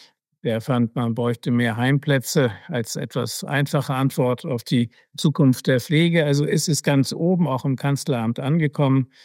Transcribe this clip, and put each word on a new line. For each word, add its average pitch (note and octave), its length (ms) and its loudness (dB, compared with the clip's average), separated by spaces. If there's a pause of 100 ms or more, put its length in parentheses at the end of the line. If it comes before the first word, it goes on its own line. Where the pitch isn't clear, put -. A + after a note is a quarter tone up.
(440)
der A2 180 -2
fand, A#2+ 340 0
man A#2 200 -2
bräuchte A#2+ 340 -4
mehr A#2+ 260 0
Heimplätze C3+ 760 0 (160)
als B2 280 -6
etwas - 480 -6
einfache C#3+ 520 -2
Antwort C3 500 0
auf C3 180 -4
die A#2+ 280 0 (260)
Zukunft C#3 480 2
der C3 140 2
Pflege. E3 440 2
Also D3 220 2
ist D#3+ 240 0
es C#3+ 140 0
ganz C#3 280 2
oben E3+ 360 0
auch C3 180 -4
im C3+ 100 0
Kanzleramt B2 640 -2
angekommen, C#3 680 0 (160)